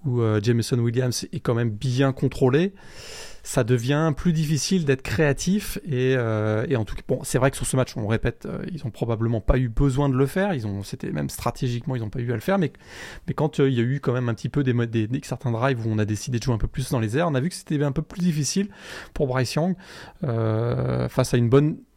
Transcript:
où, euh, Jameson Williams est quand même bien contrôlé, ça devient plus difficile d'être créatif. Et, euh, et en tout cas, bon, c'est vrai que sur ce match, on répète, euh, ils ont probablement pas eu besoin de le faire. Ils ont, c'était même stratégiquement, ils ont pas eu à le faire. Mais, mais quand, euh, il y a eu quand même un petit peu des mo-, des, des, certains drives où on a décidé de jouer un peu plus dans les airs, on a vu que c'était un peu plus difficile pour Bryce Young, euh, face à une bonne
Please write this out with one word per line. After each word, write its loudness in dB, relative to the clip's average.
où, 2
euh, 4
Jameson 2
Williams 0
est -4
quand 0
même 0
bien 2
contrôlé, 2
ça 0
devient 2
plus 0
difficile 0
d'être 2
créatif. 0
Et, 0
euh, 0
et 2
en 0
tout -8
cas, -10
bon, -2
c'est -2
vrai 6
que -10
sur -4
ce -2
match, 0
on -4
répète, 0
euh, -6
ils -8
ont -4
probablement -2
pas 2
eu 2
besoin 2
de 2
le 4
faire. 0
Ils -4
ont, -4
c'était -8
même -4
stratégiquement, -4
ils -4
ont -6
pas -6
eu -4
à -2
le -4
faire. 0
Mais, 0
mais -4
quand, -2
euh, 6
il 2
y 2
a 4
eu 0
quand -2
même -2
un 0
petit -6
peu 0
des 2
mo-, 2
des, 0
des, -4
certains -4
drives 0
où 0
on 0
a 4
décidé -2
de -8
jouer 2
un -2
peu 0
plus -6
dans 2
les 0
airs, 2
on 0
a 2
vu 0
que -10
c'était -2
un 2
peu -2
plus -6
difficile 0
pour 0
Bryce 0
Young, 2
euh, 0
face 0
à 4
une 4
bonne 6